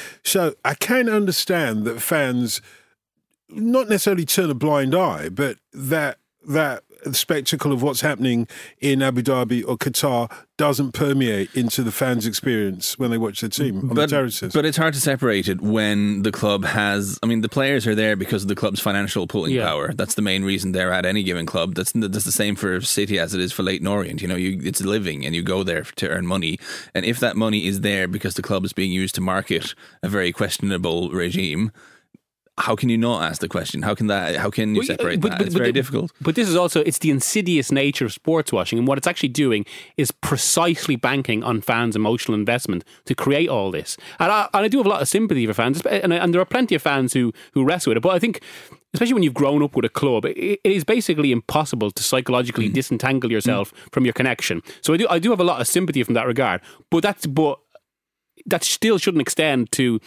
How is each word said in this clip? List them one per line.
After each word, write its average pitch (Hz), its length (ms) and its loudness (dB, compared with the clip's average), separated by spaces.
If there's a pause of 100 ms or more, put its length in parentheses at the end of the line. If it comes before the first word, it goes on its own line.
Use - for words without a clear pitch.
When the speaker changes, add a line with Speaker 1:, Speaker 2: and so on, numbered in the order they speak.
(240)
Speaker 1:
So 170 300 0 (100)
I 139 120 0
can 247 340 0
understand 170 760 0
that 117 140 -4
fans 127 640 0 (880)
not 233 400 2
necessarily 196 360 2
turn 170 260 0
a - 20 0
blind 139 400 2
eye, 101 360 2
but 120 280 -2 (160)
that, 143 460 -2 (280)
that 143 360 0 (300)
spectacle 147 580 -2
of 123 100 0
what's 135 200 0
happening 120 460 0 (340)
in 135 200 2
Abu 127 200 2
Dhabi 123 440 0
or 120 120 -2
Qatar 120 520 0 (280)
doesn't 143 360 2
permeate 127 600 0
into 127 300 0
the 113 80 -2
fans' 123 340 0
experience 104 720 -2
when 123 140 0
they 117 60 0
watch 110 220 -4
their 113 100 -4
team 110 280 -2
on 113 120 -2
Speaker 2:
But, 117 60 -2
Speaker 1:
the 147 120 2
terraces. 131 460 -2
Speaker 2:
but 151 120 4
it's 156 120 0
hard 160 180 2
to 135 40 -2
separate 117 480 2
it 92 140 -2
when 104 600 0
the 107 80 0
club 101 340 0
has, 101 560 0
I 113 60 -2
mean, 113 140 0
the 107 80 -2
players 135 380 0
are 107 80 2
there 107 200 2
because 98 260 -2
of 98 80 -4
the 101 60 0
club's 101 260 -2
financial 101 460 0
pulling 101 260 -2
Speaker 3:
Yeah. 117 140 0
Speaker 2:
power. 76 260 -2
That's - 220 -4
the 107 80 -2
main 98 200 0
reason 95 280 -2
they're 90 200 0
at 90 140 0
any 101 180 0
given 87 220 -2
club. 85 300 -2
That's, 92 180 -4
that's 104 320 -2
the - 60 -4
same 104 240 0
for 92 260 -2
City 101 380 0
as 85 140 -2
it 92 60 -2
is 92 140 -2
for 95 100 -4
Leyton 92 240 -2
Orient. 92 340 -4
You 90 60 -6
know, 90 80 -2
you, 92 280 -2
it's 92 180 -4
a 95 60 -2
living 90 380 -2
and 80 100 -4
you 85 80 -2
go 90 200 -2
there 82 200 -2
to - 260 -6
earn 90 160 -2
money. 87 340 -2 (360)
And 90 100 -2
if 117 140 -2
that 117 180 0
money 107 300 0
is 98 140 -2
there 98 260 0
because 98 260 -4
the - 80 -6
club 95 240 -2
is 98 80 -6
being 95 180 -2
used 92 240 -2
to 95 60 -4
market 92 540 -2 (260)
a 92 80 -4
very 95 240 0
questionable 90 800 -2
regime, 92 600 -2 (880)
how 113 160 0
can 123 140 2
you 113 80 4
not 113 240 0
ask 82 180 -4
the - 80 -4
question? - 360 -6
How 104 100 0
can 107 140 -2
that? 90 280 0
How 104 140 -2
can 107 240 -2
you - 60 2
Speaker 3:
Well, 262 80 0
yeah, - 80 -2
Speaker 2:
separate 151 260 -2
Speaker 3:
but, 208 80 2
Speaker 2:
that? 180 80 -4
Speaker 3:
but, 196 80 0
Speaker 2:
It's 175 80 -4
Speaker 3:
but - 60 2
Speaker 2:
very 120 100 2
Speaker 3:
the, 117 100 2
Speaker 2:
difficult. 135 400 -4
Speaker 3:
but 160 140 -2
this 220 160 0
is 165 60 2
also, 175 260 2
it's 147 160 0
the 156 140 2
insidious 165 600 0
nature 139 320 0
of 107 80 -2
sports - 400 0
washing, 110 280 0
and 123 80 2
what 139 100 2
it's - 80 -2
actually 170 240 0
doing 123 340 2 (320)
is 139 140 0
precisely - 840 0
banking 123 480 0
on 113 180 0
fans' 117 340 0
emotional 110 380 0
investment 107 500 0 (220)
to - 80 0
create 147 340 2
all 101 220 0
this. - 260 -6 (240)
And 170 120 2
I, 208 240 2
and 202 100 4
I - 40 4
do 247 80 2
have 226 100 2
a - 20 4
lot 190 140 2
of 131 40 -2
sympathy 180 380 2
for 110 80 0
fans, 131 320 0
and, 196 260 0
and 170 220 2
there 180 80 4
are 185 40 0
plenty 247 280 0
of 151 80 2
fans 135 320 0
who, 120 180 2 (200)
who 139 120 2
wrestle 156 280 2
with 110 60 4
it. 113 40 -2
But 180 140 4
I - 20 4
think, 220 240 0 (540)
especially 240 180 2
when 220 80 4
you've 139 140 4
grown 147 260 4
up 147 140 0
with 120 100 2
a - 40 2
club, 120 360 2
it, 143 100 -2
it 196 240 0 (120)
is 190 120 2
basically 160 480 2
impossible 117 600 0
to - 100 -8
psychologically 123 680 0
Speaker 2:
Mm. 92 40 -2
Speaker 3:
disentangle 127 580 0
yourself 104 400 0
Speaker 2:
Mm. - 220 -20
Speaker 3:
from 131 120 2
your 117 80 2
connection. 120 500 -2 (180)
So 160 140 2
I - 20 4
do, 214 140 2
I 170 80 2
do 190 100 2
have 214 100 2
a 180 40 4
lot 156 180 0
of 120 60 -2
sympathy 165 340 0
from 117 140 0
that 117 100 0
regard. 117 360 0 (280)
But 165 140 2
that's, 202 240 -2
but 143 320 0 (840)
that 185 180 0
still 220 340 2
shouldn't 170 240 0
extend 135 520 0
to 120 340 2